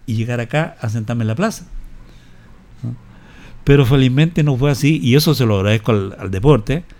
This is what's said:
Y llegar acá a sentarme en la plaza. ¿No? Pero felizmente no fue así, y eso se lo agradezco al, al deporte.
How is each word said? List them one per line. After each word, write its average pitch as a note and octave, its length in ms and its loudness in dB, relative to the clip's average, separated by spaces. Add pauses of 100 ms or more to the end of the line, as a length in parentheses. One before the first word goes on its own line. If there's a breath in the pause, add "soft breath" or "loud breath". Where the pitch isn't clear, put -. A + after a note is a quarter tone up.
Y A2+ 100 -4
llegar A#2 240 -4
acá D3 420 -4
a A2 80 -6
sentarme A#2 340 -4
en G#2+ 60 -2
la A2+ 60 -2
plaza. G#3 300 -4 (1160 soft breath)
¿No? A#2+ 120 -8 (680 loud breath)
Pero C#3+ 220 6
felizmente C#3 580 2
no C#3+ 140 2
fue C#3+ 140 2
así, C#3 300 0
y A#2+ 140 2
eso D3+ 200 4
se B2 100 0
lo G#2 120 2
agradezco G#2+ 340 0
al, G2 280 -2
al G2 120 -8
deporte. C3 520 0 (160 loud breath)